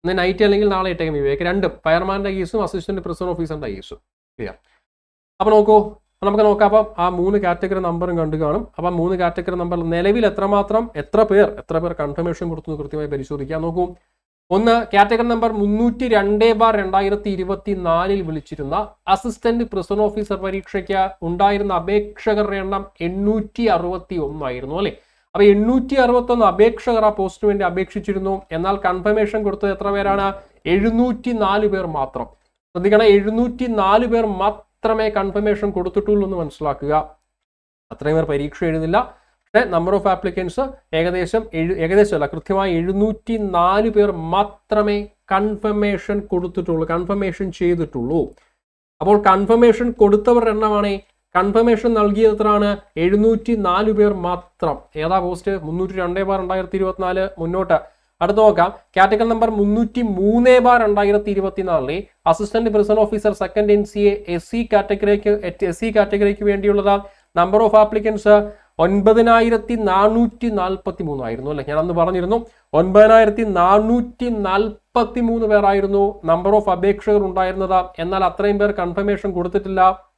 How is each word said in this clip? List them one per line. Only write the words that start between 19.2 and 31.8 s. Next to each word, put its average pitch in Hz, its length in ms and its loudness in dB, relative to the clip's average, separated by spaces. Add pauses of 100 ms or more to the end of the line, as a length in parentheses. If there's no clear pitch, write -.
പ്രിസൺ 202 380 -4
ഓഫീസർ 208 340 -2
പരീക്ഷയ്ക്ക് 190 760 -4 (120)
ഉണ്ടായിരുന്ന 196 520 0
അപേക്ഷകരുടെ 208 840 -2
എണ്ണം 196 280 -6 (160)
എണ്ണൂറ്റി 208 640 -2
അറുപത്തി 180 500 -2
ഒന്നായിരുന്നു 139 640 -6
അല്ലേ? 190 140 -2 (400)
അപ്പൊ 202 120 0
എണ്ണൂറ്റി 240 520 2
അറുപത്തൊന്ന് 240 500 2
അപേക്ഷകർ 220 600 2
ആ 214 40 4
പോസ്റ്റിന് 202 400 -2
വേണ്ടി 202 160 -2
അപേക്ഷിച്ചിരുന്നു. 190 760 -4 (100)
എന്നാൽ 185 340 -2
കൺഫർമേഷൻ 208 580 0
കൊടുത്തത് 202 280 -4
എത്ര 196 180 -6
പേരാണ്? 196 440 -2 (320)
എഴുന്നൂറ്റി 226 680 0
നാല് 208 360 0
പേർ 190 180 -2